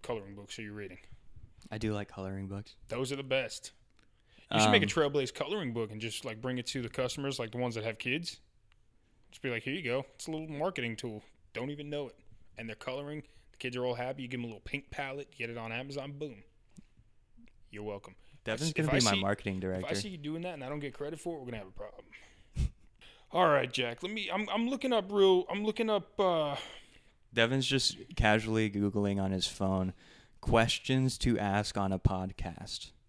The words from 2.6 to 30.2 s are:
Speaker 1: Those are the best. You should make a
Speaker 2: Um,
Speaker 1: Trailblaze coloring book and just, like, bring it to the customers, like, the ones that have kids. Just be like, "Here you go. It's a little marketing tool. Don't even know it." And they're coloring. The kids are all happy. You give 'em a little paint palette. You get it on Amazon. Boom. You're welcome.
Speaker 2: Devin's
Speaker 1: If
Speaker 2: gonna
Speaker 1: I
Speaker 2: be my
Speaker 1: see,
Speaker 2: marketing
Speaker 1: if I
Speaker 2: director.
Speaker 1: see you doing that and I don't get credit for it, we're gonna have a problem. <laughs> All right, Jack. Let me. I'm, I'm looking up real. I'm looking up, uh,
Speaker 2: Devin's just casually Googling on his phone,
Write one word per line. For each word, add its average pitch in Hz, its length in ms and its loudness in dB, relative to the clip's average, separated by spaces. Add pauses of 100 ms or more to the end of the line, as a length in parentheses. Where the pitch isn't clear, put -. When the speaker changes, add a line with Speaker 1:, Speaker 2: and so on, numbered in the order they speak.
Speaker 1:
Those 127 220 -2
are 143 40 -4
the 139 80 -6
best. 131 480 -2 (800)
You 110 100 6
should 107 100 10
make 120 120 8
a - 20 4
Speaker 2:
Um, 143 260 2
Speaker 1:
Trailblaze 139 220 0
coloring 147 400 -4
book 113 180 -2
and 107 80 -10
just, 110 240 -6
like, 110 160 -8
bring 127 200 -2
it 120 80 -6
to 131 160 -2
the 117 60 -4
customers, 139 500 -2
like, 117 120 -4
the 123 60 -6
ones 123 180 0
that 107 80 -4
have 110 140 -4
kids. 151 420 -2 (920)
Just - 100 -20
be 131 80 -4
like, 117 140 -4
"Here 131 100 -4
you 185 80 -6
go. 131 320 0
It's - 140 -12
a 160 40 -6
little 156 160 -6
marketing 143 480 -2
tool. 107 280 -8 (300)
Don't 127 180 -4
even 147 180 -8
know 147 200 -4
it." - 60 -18 (420)
And 113 120 -8
they're 107 60 -8
coloring. 143 480 -8 (280)
The - 60 -20
kids 123 180 -6
are 123 80 0
all 123 120 0
happy. 127 260 -4
You 123 60 -6
give 123 120 -6
'em 120 40 -4
a 120 40 -6
little 107 140 -12
paint - 300 -6
palette. 139 420 -6
You - 60 -18
get 117 100 -4
it 117 80 -8
on 113 140 -6
Amazon. 139 420 -6
Boom. 143 300 -10 (1300)
You're 104 120 -10
welcome. 101 320 -10 (280)
Speaker 2:
Devin's 120 260 0
Speaker 1:
If 151 60 -4
Speaker 2:
gonna 156 160 2
Speaker 1:
I 143 80 4
Speaker 2:
be 120 60 6
my 104 80 6
Speaker 1:
see, 98 80 2
Speaker 2:
marketing 98 360 0
Speaker 1:
if 92 60 -4
I 92 40 -2
Speaker 2:
director. 92 280 -2
Speaker 1:
see 202 140 -4
you 185 80 -8
doing 151 260 -6
that 180 100 -6
and 139 100 -10
I 127 60 -8
don't 147 100 -6
get 143 140 -8
credit 151 260 -6
for 170 160 -6
it, 147 40 -8
we're 127 60 -10
gonna 120 120 -6
have 98 100 -10
a 95 40 -20
problem. - 340 -12 (500)
<laughs> - 160 2 (600)
All 175 160 6
right, 131 240 6
Jack. 120 320 -2
Let 190 80 -6
me. 208 180 -6
I'm, 202 200 -2
I'm 233 200 2
looking 262 240 0
up 196 180 0
real. 190 380 8
I'm 202 160 -2
looking 220 240 0
up, 208 300 0
uh, 160 360 4 (800)
Speaker 2:
Devin's 123 320 6
just - 320 2 (180)
casually 110 540 6
Googling 101 500 2
on 95 120 2
his 92 160 2
phone, 95 460 2 (480)